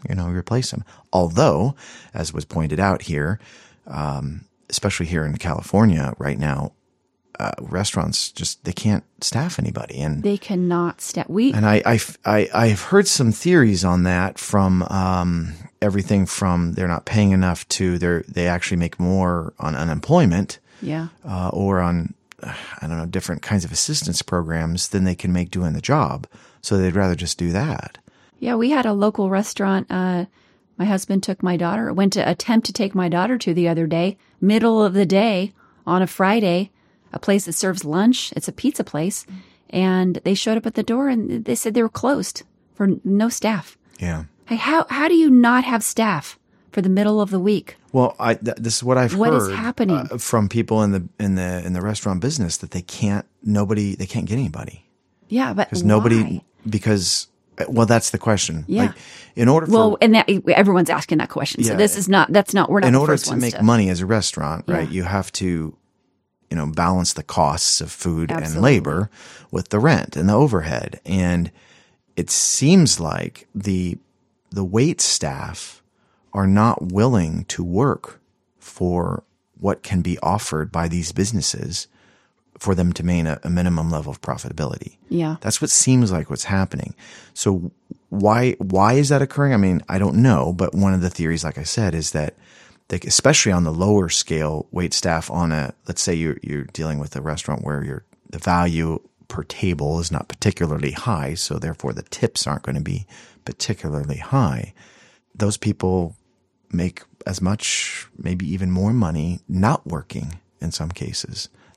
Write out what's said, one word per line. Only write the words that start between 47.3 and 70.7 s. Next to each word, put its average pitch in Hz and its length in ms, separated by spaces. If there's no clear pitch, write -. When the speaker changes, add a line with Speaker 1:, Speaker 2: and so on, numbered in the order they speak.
Speaker 2:
the 190 100
week? 196 380
Speaker 1:
Well, 127 280
I, 117 140
th-, 110 240
this 113 180
is - 80
what 127 140
I've 127 180
Speaker 2:
What 214 160
is 107 160
Speaker 1:
heard, 98 80
Speaker 2:
happening? 220 400
Speaker 1:
uh, 120 80
from 110 320
people 110 320
in 101 100
the, 90 160
in 98 180
the, 90 280
in 90 80
the 90 80
restaurant 101 400
business, 104 380
that - 140
they 90 100
can't, 101 420
nobody, 104 520
they 98 120
can't 92 200
get 107 120
anybody. 78 460
Speaker 2:
Yeah, 247 260
but 196 160
Speaker 1:
'Cause 180 120
nobody, 113 400
Speaker 2:
why? - 220
Speaker 1:
because, 104 600
uh, - 100
well, 117 180
that's 113 240
the 113 80
question. 82 500
Speaker 2:
Yeah. 220 140
Speaker 1:
Like, 220 100
in 117 120
order - 180
for 202 60
Speaker 2:
Well, 220 300
and 220 120
that, 220 140
everyone's 180 420
asking 156 280
that - 120
question. - 340
So 113 80
Speaker 1:
Yeah. - 60
Speaker 2:
this 202 180
is 190 120
not, 190 240
that's 202 200
not, 190 180
we're 196 100
not 135 80
Speaker 1:
In 120 60
Speaker 2:
the 135 60
Speaker 1:
order 147 140
Speaker 2:
first 143 120
Speaker 1:
to - 40
Speaker 2:
ones 123 120
Speaker 1:
make 120 120
Speaker 2:
to 107 80
Speaker 1:
money 110 260
as 87 120
a 95 60
restaurant, 82 640
right, 82 180
Speaker 2:
Yeah. 67 80
Speaker 1:
you 92 100
have 95 280
to, 82 440
you 82 60
know, 76 100
balance 85 480
the 76 100
costs - 560
of 80 100
food 82 400
and - 120
Speaker 2:
Absolutely. 80 320
Speaker 1:
labor 80 360
with - 200
the 104 100
rent 127 360
and 85 120
the 104 60
overhead. 92 720